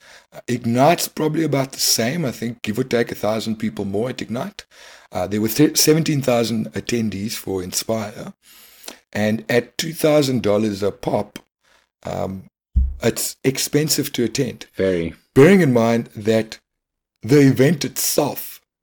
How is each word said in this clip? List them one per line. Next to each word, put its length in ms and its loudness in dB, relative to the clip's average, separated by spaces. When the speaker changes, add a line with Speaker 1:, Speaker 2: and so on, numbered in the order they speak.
Speaker 1:
Uh, 160 -20
Ignite's 600 2
probably 360 -2
about 280 -2
the 80 -16
same, 440 0
I 80 -4
think, 300 -8
give 160 -6
or 60 -2
take 280 0
a 40 -8
thousand 400 -2
people 300 -6
more 260 -4
at 100 -12
Ignite. 440 -10
Uh, 140 -4
there 160 -2
were 60 0
th-, 280 2
seventeen 460 2
thousand 520 0
attendees 600 -4
for 300 -6
Inspire. 720 -8
And 380 -2
at 300 0
two 140 -6
thousand 500 2
dollars 400 0
a 80 0
pop, 480 -4
um, 400 -6
it's 420 -2
expensive 680 -2
to 100 -2
attend. 520 -4
Speaker 2:
Very. 400 0
Speaker 1:
Bearing 280 8
in 120 4
mind 420 2
that 440 0
the 160 6
event 440 4
itself, 800 -4